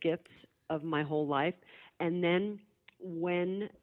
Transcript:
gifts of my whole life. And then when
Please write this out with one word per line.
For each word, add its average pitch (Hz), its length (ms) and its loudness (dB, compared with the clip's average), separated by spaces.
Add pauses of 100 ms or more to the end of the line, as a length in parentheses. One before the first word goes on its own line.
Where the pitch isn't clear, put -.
gifts 170 280 -2 (400)
of 156 120 -4
my 151 200 0
whole 151 240 -2
life. 143 280 2 (460)
And 175 220 0
then 190 360 2 (440)
when 180 680 -2 (140)